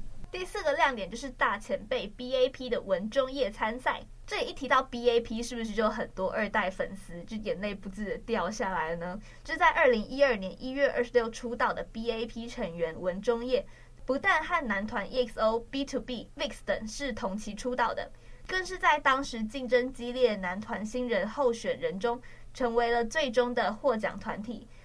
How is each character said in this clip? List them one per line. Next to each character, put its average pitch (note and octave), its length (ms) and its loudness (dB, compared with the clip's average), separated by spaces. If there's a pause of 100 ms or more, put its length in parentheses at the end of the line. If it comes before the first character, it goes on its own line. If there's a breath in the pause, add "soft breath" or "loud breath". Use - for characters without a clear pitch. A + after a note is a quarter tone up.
(320)
第 F#4 120 -4
四 F#4 200 -6
个 D4 100 4
亮 D4 220 4
点 G3+ 140 -6
就 G3+ 60 -10
是 B3+ 140 -8
大 A#3 280 0
前 G3 280 -4
辈 G#3 220 -2
B B3 280 -6
A B3+ 140 6
P B3+ 200 -8
的 G#3+ 120 0
文 G3 280 0
中 C4 220 2
业 C4 200 0
参 A3+ 280 -2
赛。 D#4+ 220 0 (240)
这 G#4 120 -4
里 E4 100 0
一 F4 60 -6
提 C4 140 -6
到 C4+ 140 6
B A#3+ 280 2
A A#3 100 6
P， A#3 240 -4
是 A#3+ 120 -6
不 A#3 80 -4
是 A3 100 -4
就 G#3+ 160 4
很 A3 220 -4
多 F#3 200 -2
二 G#3 180 0
代 G3+ 200 2
粉 F#3 260 -4
丝 E3+ 280 -12
就 G#3+ 140 -8
眼 F#3+ 220 -2
泪 G3+ 160 -2
不 G3 140 -10
自 G#3 160 -6
觉 E3+ 140 -2
掉 G3 300 0
下 G#3+ 200 -2
来 E3 220 0
了 E3+ 40 -2
呢？ F3+ 240 -6 (240 loud breath)
就 D#4 140 -4
在 E4 120 8
二 D4+ 180 6
零 G#3+ 180 6
一 C4+ 180 4
二 C4 120 6
年 - 260 -6
一 B3+ 80 -6
月 C#4 220 4
二 A#3+ 120 2
十 A#3 80 -8
六 A#3 180 4
出 A3+ 260 -6
道 A3 180 2
的 - 100 -4
B A3+ 280 -6
A A3+ 140 -2
P A3+ 220 -8
成 G3+ 280 -6
员 E3 240 -2
文 F#3 220 -2
中 A#3 240 2
业， B3+ 200 0 (400 loud breath)
不 C4 120 0
但 E4 260 4
和 D#4+ 240 0
男 G3+ 200 0
团 A3 260 -4
E B3+ 140 2
X - 120 -8
O、 A3 200 4
B C#4 260 -4
to C4+ 140 -2
B、 A3+ 360 -8
vix C#4 200 -4 (100)
等 G#3+ 220 -2
是 B3+ 260 -4
同 G3 240 -4
期 G#3+ 160 -8
出 B3 220 -4
道 B3 180 2
的， - 160 -6 (380 soft breath)
更 F#4 180 -2
是 F#4 120 -6
在 D#4+ 200 6
当 C#4 260 4
时 A3+ 200 -4
竞 B3+ 240 -4
争 B3 260 6
激 A#3+ 200 -6
烈 A#3+ 240 6
男 F#3 220 -4
团 G#3+ 240 -4
新 B3 240 -2
人 G3+ 200 2
候 B3 260 2
选 F#3+ 260 -2
人 E3 200 -2
中 A#3+ 200 0 (340 loud breath)
成 A#3+ 220 0
为 A#3 140 4
了 A#3 160 4
最 C#4+ 240 0
终 A#3+ 240 4
的 A#3 180 2
获 A3+ 240 2
奖 G#3+ 240 -2
团 G#3+ 220 -6
体。 A3 260 -10 (180 loud breath)